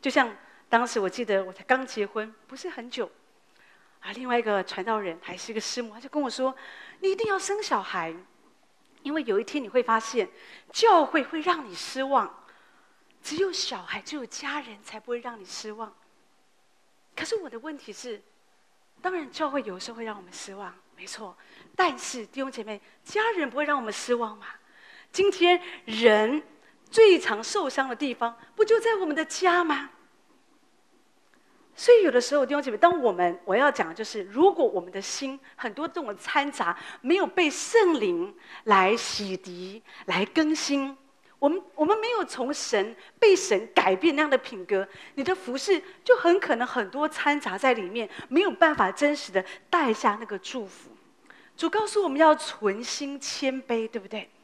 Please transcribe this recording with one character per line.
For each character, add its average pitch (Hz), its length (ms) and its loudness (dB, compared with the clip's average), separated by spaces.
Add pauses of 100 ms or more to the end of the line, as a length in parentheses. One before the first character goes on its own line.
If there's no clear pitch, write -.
就 277 80 -2
像 247 260 2 (320)
当 233 160 4
时 240 140 -4
我 196 100 0
记 233 160 -6
得 196 200 0
我 185 80 -14
才 - 100 -20
刚 262 240 0
结 214 180 -6
婚， 220 300 -10 (140)
不 262 80 -18
是 359 120 -12
很 247 220 -14
久， 226 180 -6 (920)
啊， - 160 -14
另 254 100 -12
外 247 100 2
一 240 60 2
个 208 220 0
传 185 200 -10
道 220 140 -2
人 180 240 -6
还 180 140 -14
是 - 160 -12
一 - 20 -10
个 214 60 -4
师 - 200 -6
母， 220 140 -8
他 226 60 -18
就 269 80 -16
跟 302 120 -4
我 269 80 -2
说 254 240 0 (460)
：“你 381 100 0
一 381 60 2
定 440 140 -2
要 392 100 2
生 403 240 -4
小 285 180 0
孩， 170 320 -6 (920)
因 285 100 -4
为 311 80 -2
有 220 160 0
一 226 60 -2
天 285 180 -6
你 220 60 -10
会 254 120 0
发 226 200 2
现， 226 280 -2 (440)
教 359 340 6
会 294 160 0
会 311 200 -6
让 339 220 -2
你 202 80 -16
失 262 300 -8
望， 269 400 0 (800)
只 - 140 -10
有 370 160 0
小 - 280 -6
孩、 180 220 -10
只 - 140 -12
有 254 100 -10
家 285 340 -8
人 220 220 -18
才 220 160 -18
不 214 100 -20
会 240 120 -4
让 233 180 -12
你 196 60 -18
失 - 280 -12
望。” 220 220 -14 (1200)
可 - 100 -10
是 453 120 -4
我 359 120 -6
的 226 120 -14
问 294 180 -12
题 - 140 -18
是， 214 280 -14 (800)
当 370 140 -6
然 302 160 -8
教 311 180 -4
会 269 140 -4
有 196 160 -10
时 233 140 -12
候 226 40 -16
会 226 60 -12
让 220 140 -8
我 196 60 -18
们 180 100 -20
失 - 220 -16
望， 190 180 -14 (240)
没 - 80 -20
错。 196 320 -16 (380)
但 320 240 0
是 240 280 -10
弟 - 140 -12
兄 269 80 -4
姐 247 140 -12
妹， 208 180 -10 (220)
家 453 300 -2
人 311 180 -2
不 226 60 -8
会 294 80 0
让 294 120 0
我 262 60 -4
们 214 100 -6
失 - 220 -2
望 226 240 -6
吗？ - 80 -18 (640)
今 392 180 2
天 349 320 6 (240)
人 220 560 4 (480)
最 415 300 8
常 220 240 -2
受 302 260 -2
伤 269 200 -2
的 247 80 -6
地 269 180 -2
方， 233 240 -6 (160)
不 427 100 4
就 440 140 4
在 453 160 2
我 381 100 -2
们 302 120 -2
的 311 80 -2
家 349 400 2
吗？ 277 260 -4 (1800)
所 - 180 8
以 453 120 10
有 311 60 4
的 247 100 4
时 262 160 -2
候， 269 100 4
弟 254 80 -2
兄 294 80 0
姐 269 80 -4
妹， 214 60 -4
当 339 260 4
我 240 80 4
们， 175 340 0
我 190 120 0
要 277 120 6
讲 254 200 0
的 165 60 -12
就 214 100 -8
是， 214 260 -8
如 330 240 6
果 330 100 2
我 208 160 2
们 175 120 -14
的 196 100 -8
心 269 360 -8 (180)
很 214 180 -8
多 302 140 -6
这 330 60 -12
种 233 220 -8
掺 285 360 -2
杂， 175 260 -4 (220)
没 294 160 2
有 381 100 0
被 320 240 2
圣 359 480 2
灵 185 340 -2 (320)
来 196 320 6
洗 202 420 -6
涤、 185 440 -14 (240)
来 185 200 0
更 311 280 0
新， 277 420 -4 (420)
我 277 100 4
们， 359 140 0 (140)
我 311 80 2
们 381 140 2
没 440 120 -2
有 440 140 0
从 254 280 -6
神， 220 440 -2 (240)
被 415 160 8
神 208 360 0
改 190 220 4
变 277 220 2
那 302 60 2
样 302 60 0
的 269 100 2
品 196 280 -8
格， 196 200 -2 (280)
你 277 80 -6
的 349 100 0
服 262 240 -6
事 330 240 0 (220)
就 - 140 8
很 349 240 4
可 302 160 0
能 240 100 -2
很 214 240 -4
多 294 180 -2
掺 294 320 0
杂 190 160 -6
在 262 180 2
里 226 80 -6
面， 202 280 -6 (180)
没 277 120 2
有 392 100 2
办 311 240 4
法 196 160 2
真 294 240 2
实 - 160 -12
的 185 140 0 (260)
带 285 220 2
下 214 260 0
那 226 80 -12
个 214 140 -8
祝 233 260 -10
福。 - 240 -20 (680)
主 330 140 -2
告 427 160 -2
诉 403 160 0
我 359 60 2
们 269 100 -2
要 311 160 8
存 214 480 -4
心 277 380 -8
谦 262 420 -4
卑， 226 240 -4
对 220 140 -8
不 190 80 -18
对？ 208 200 -10 (160)